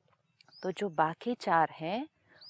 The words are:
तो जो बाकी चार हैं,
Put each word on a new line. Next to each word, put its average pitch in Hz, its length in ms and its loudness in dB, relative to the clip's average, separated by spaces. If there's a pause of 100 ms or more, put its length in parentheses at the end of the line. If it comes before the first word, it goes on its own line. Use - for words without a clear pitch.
(640)
तो 185 80 -2
जो 202 180 -4
बाकी 165 460 0
चार 165 360 2
हैं, 208 360 -6 (420)